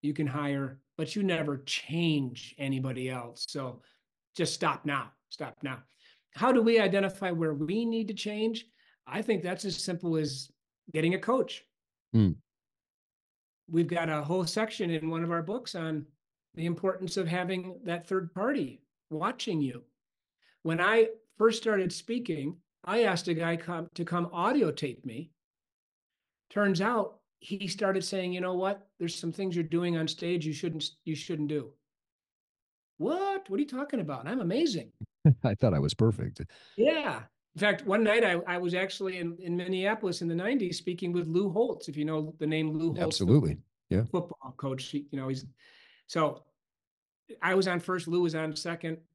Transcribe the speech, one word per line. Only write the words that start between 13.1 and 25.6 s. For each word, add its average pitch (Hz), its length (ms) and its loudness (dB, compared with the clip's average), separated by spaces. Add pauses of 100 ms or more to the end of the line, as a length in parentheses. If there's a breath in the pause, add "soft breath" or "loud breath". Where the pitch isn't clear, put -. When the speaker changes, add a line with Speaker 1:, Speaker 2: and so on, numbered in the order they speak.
Speaker 1:
We've 165 180 2
got 165 220 0
a 151 140 0
whole 175 220 0
section 175 460 -2
in 160 180 -2
one 165 140 -2
of 170 80 -2
our 170 100 0
books 214 340 -6
on 160 300 -4 (500)
the 165 100 -4
importance 185 520 -2
of 185 100 0
having 180 580 -4
that 170 220 -4
third 185 260 -2
party 196 480 -2 (280)
watching 165 520 -2
you. 120 220 -4 (800)
When 165 180 0
I 220 260 6 (300)
first 226 240 6
started 190 320 2
speaking, 175 640 -4 (260)
I 214 200 2
asked 180 260 2
a 170 40 2
guy 165 240 0
come, 165 380 -6
to 170 100 -4
come 175 280 0
audio 190 380 2
tape 127 340 -6
me. 131 260 -10 (1160)